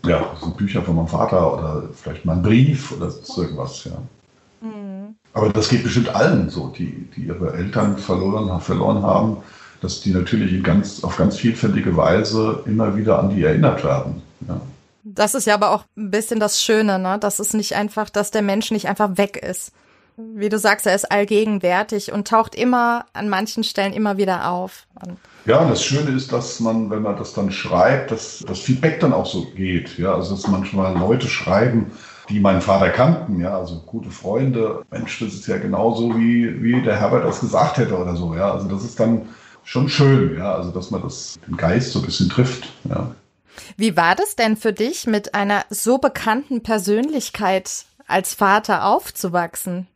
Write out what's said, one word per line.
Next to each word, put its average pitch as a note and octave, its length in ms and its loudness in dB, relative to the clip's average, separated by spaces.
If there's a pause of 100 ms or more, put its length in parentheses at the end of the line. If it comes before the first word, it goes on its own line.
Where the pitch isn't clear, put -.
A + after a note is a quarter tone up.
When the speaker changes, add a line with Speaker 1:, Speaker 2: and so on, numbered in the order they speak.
Speaker 1:
ja, E2 140 2 (140)
das - 80 -14
sind - 160 -6
Bücher G2 260 -2
von E2+ 120 0
meinem E2 120 0
Vater F2+ 460 2
oder D#2 300 -4 (100)
vielleicht - 320 -12
mal E2 120 2
ein F2 60 2
Brief C3 500 4
oder E2 180 -6
so - 320 -8
irgendwas, C2+ 420 -8
ja. - 120 -10 (640)
Speaker 2:
Mhm. G#3 540 -12 (180)
Speaker 1:
Aber - 160 2
das G#2+ 200 0
geht A#2+ 140 4
bestimmt - 320 0
allen B2 340 4
so, - 200 -8
die, - 460 -10
die A2+ 100 -8
ihre F2+ 280 -4
Eltern G2+ 440 -2
verloren, F#2+ 640 -2
verloren G2 420 0
haben, G#2 340 2 (440)
dass - 200 -6
die G2+ 100 0
natürlich F#2 420 2
in F2+ 100 0
ganz, F2 400 2
auf F2 140 -4
ganz G2 200 2
vielfältige G2+ 580 2
Weise G#2 680 2
immer G#2+ 320 0
wieder A2 220 4
an G2 160 2
die F2 80 2
erinnert D#2 400 4
werden, C2+ 380 -2 (260)
ja. - 120 -6 (500)
Speaker 2:
Das G#3 260 0
ist A#3+ 120 -2
ja G#3 60 4
aber G3+ 180 2
auch G3+ 120 0 (140)
ein G#3 140 -6
bisschen A3 280 0
das G#3 220 0
Schöne, G#3+ 380 2
ne? F#3 200 -2
Dass G3+ 200 -2
es A3 140 -4
nicht G#3+ 220 -2
einfach, G#3 340 -4
dass G3+ 220 -2
der A3 100 0
Mensch G3+ 300 0
nicht G#3+ 180 -2
einfach G3 280 0
weg G3+ 200 -2
ist. - 340 -10 (460)
Wie A3 320 -6
du G#3+ 100 0
sagst, G#3 260 2
er C#4+ 100 4
ist D4 160 -2
allgegenwärtig G3+ 1000 0
und G3+ 160 -4
taucht A3 280 2
immer A#3+ 580 2
an G#3 160 -6
manchen G#3 340 -2
Stellen G3 300 -2
immer G#3 240 -2
wieder F#3 320 0
auf. F3+ 360 -8 (160)
Und F3 160 -14 (280)
Speaker 1:
Ja, C3 140 6
und E3 100 4
das A2 120 2
Schöne C#3+ 300 0
ist, B2+ 220 -2
dass - 260 -4
man, A2+ 300 0
wenn G#2+ 140 -2
man G2+ 120 -2
das - 180 -10
dann G2 180 -2
schreibt, A2+ 600 2
dass - 340 -8
das F#2+ 140 -6
Feedback C#3+ 400 0
dann C#3+ 140 4
auch - 140 0
so F2+ 180 -6 (100)
geht, F2+ 420 -4
ja, F2 160 0
also F#2+ 220 -2
dass - 120 -6
manchmal F#2+ 500 0
Leute A#2+ 300 2
schreiben, A2 640 2 (360)
die G#2 140 0
meinen F#2+ 200 6
Vater F#2+ 280 4
kannten, B2 500 2
ja, F#2 180 -2
also E2+ 280 -6
gute A2+ 240 -10
Freunde, A2+ 720 -2 (100)
„Mensch, - 280 -8
das G#2 160 -6
ist G2+ 120 -12
ja G2 100 -2
genauso, A2 600 0
wie, A#2 440 2
wie A#2+ 200 2
der G2+ 180 0
Herbert A#2 240 2
das - 160 -2
gesagt - 380 2
hätte“ G#2 200 2
oder F2 200 -2
so, E2+ 180 -4
ja, F#2+ 160 0
also G2 160 -4
das G2 160 -4
ist - 160 -10
dann A2+ 300 2 (340)
schon C3+ 240 0
schön, C3 500 4
ja, F#2 160 -2
also F2+ 180 -4
dass F2+ 200 -8
man F#2 100 -4
das, - 360 -12 (100)
den - 80 -6
Geist F#2 380 0
so - 60 0
ein - 60 -4
bisschen - 240 0
trifft, - 380 0 (220)
ja. - 220 -4 (640)
Speaker 2:
Wie G3+ 220 0
war E3+ 180 6
das G#4 200 -2
denn A3 200 2
für A3 180 0
dich, B3 340 -2
mit G#3+ 260 -2
einer G3+ 360 0
so A#3 280 0
bekannten B3 640 -2
Persönlichkeit G#3 1200 -2 (220)
als - 260 -2
Vater G3+ 520 2
aufzuwachsen? F3+ 1120 -2